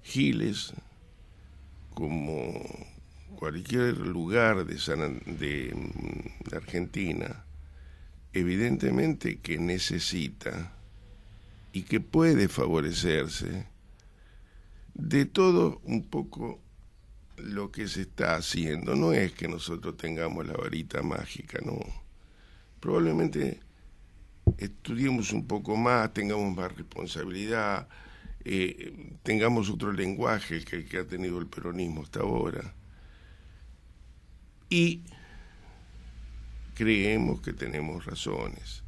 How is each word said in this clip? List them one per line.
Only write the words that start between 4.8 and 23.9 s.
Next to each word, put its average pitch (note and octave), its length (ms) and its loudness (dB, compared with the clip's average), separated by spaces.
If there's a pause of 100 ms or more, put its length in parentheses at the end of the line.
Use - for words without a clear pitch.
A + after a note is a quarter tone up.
An-, D2 240 -2
de, D2 480 -4 (760)
de E2 80 -6
Argentina, E2 880 -4 (880)
evidentemente B2 1040 2
que D#2+ 200 -4
necesita F2 1120 -2 (1000)
y F#2+ 120 -4
que G#2+ 160 2
puede D#3 500 6
favorecerse E2 1160 2 (1300)
de - 320 4
todo F#3 600 6
un A#2 180 2
poco - 560 -6 (760)
lo G2+ 340 -6
que G#2+ 160 -6
se F#2+ 140 -4
está - 340 2
haciendo. E2 600 0
No E3 160 6
es F#2 200 6
que E2 160 -6
nosotros E2 500 -6
tengamos E2 480 -4
la D#2+ 80 -6
varita - 480 -2
mágica, - 640 -4
no. - 140 -4 (1000)
Probablemente D#3+ 800 2 (1000)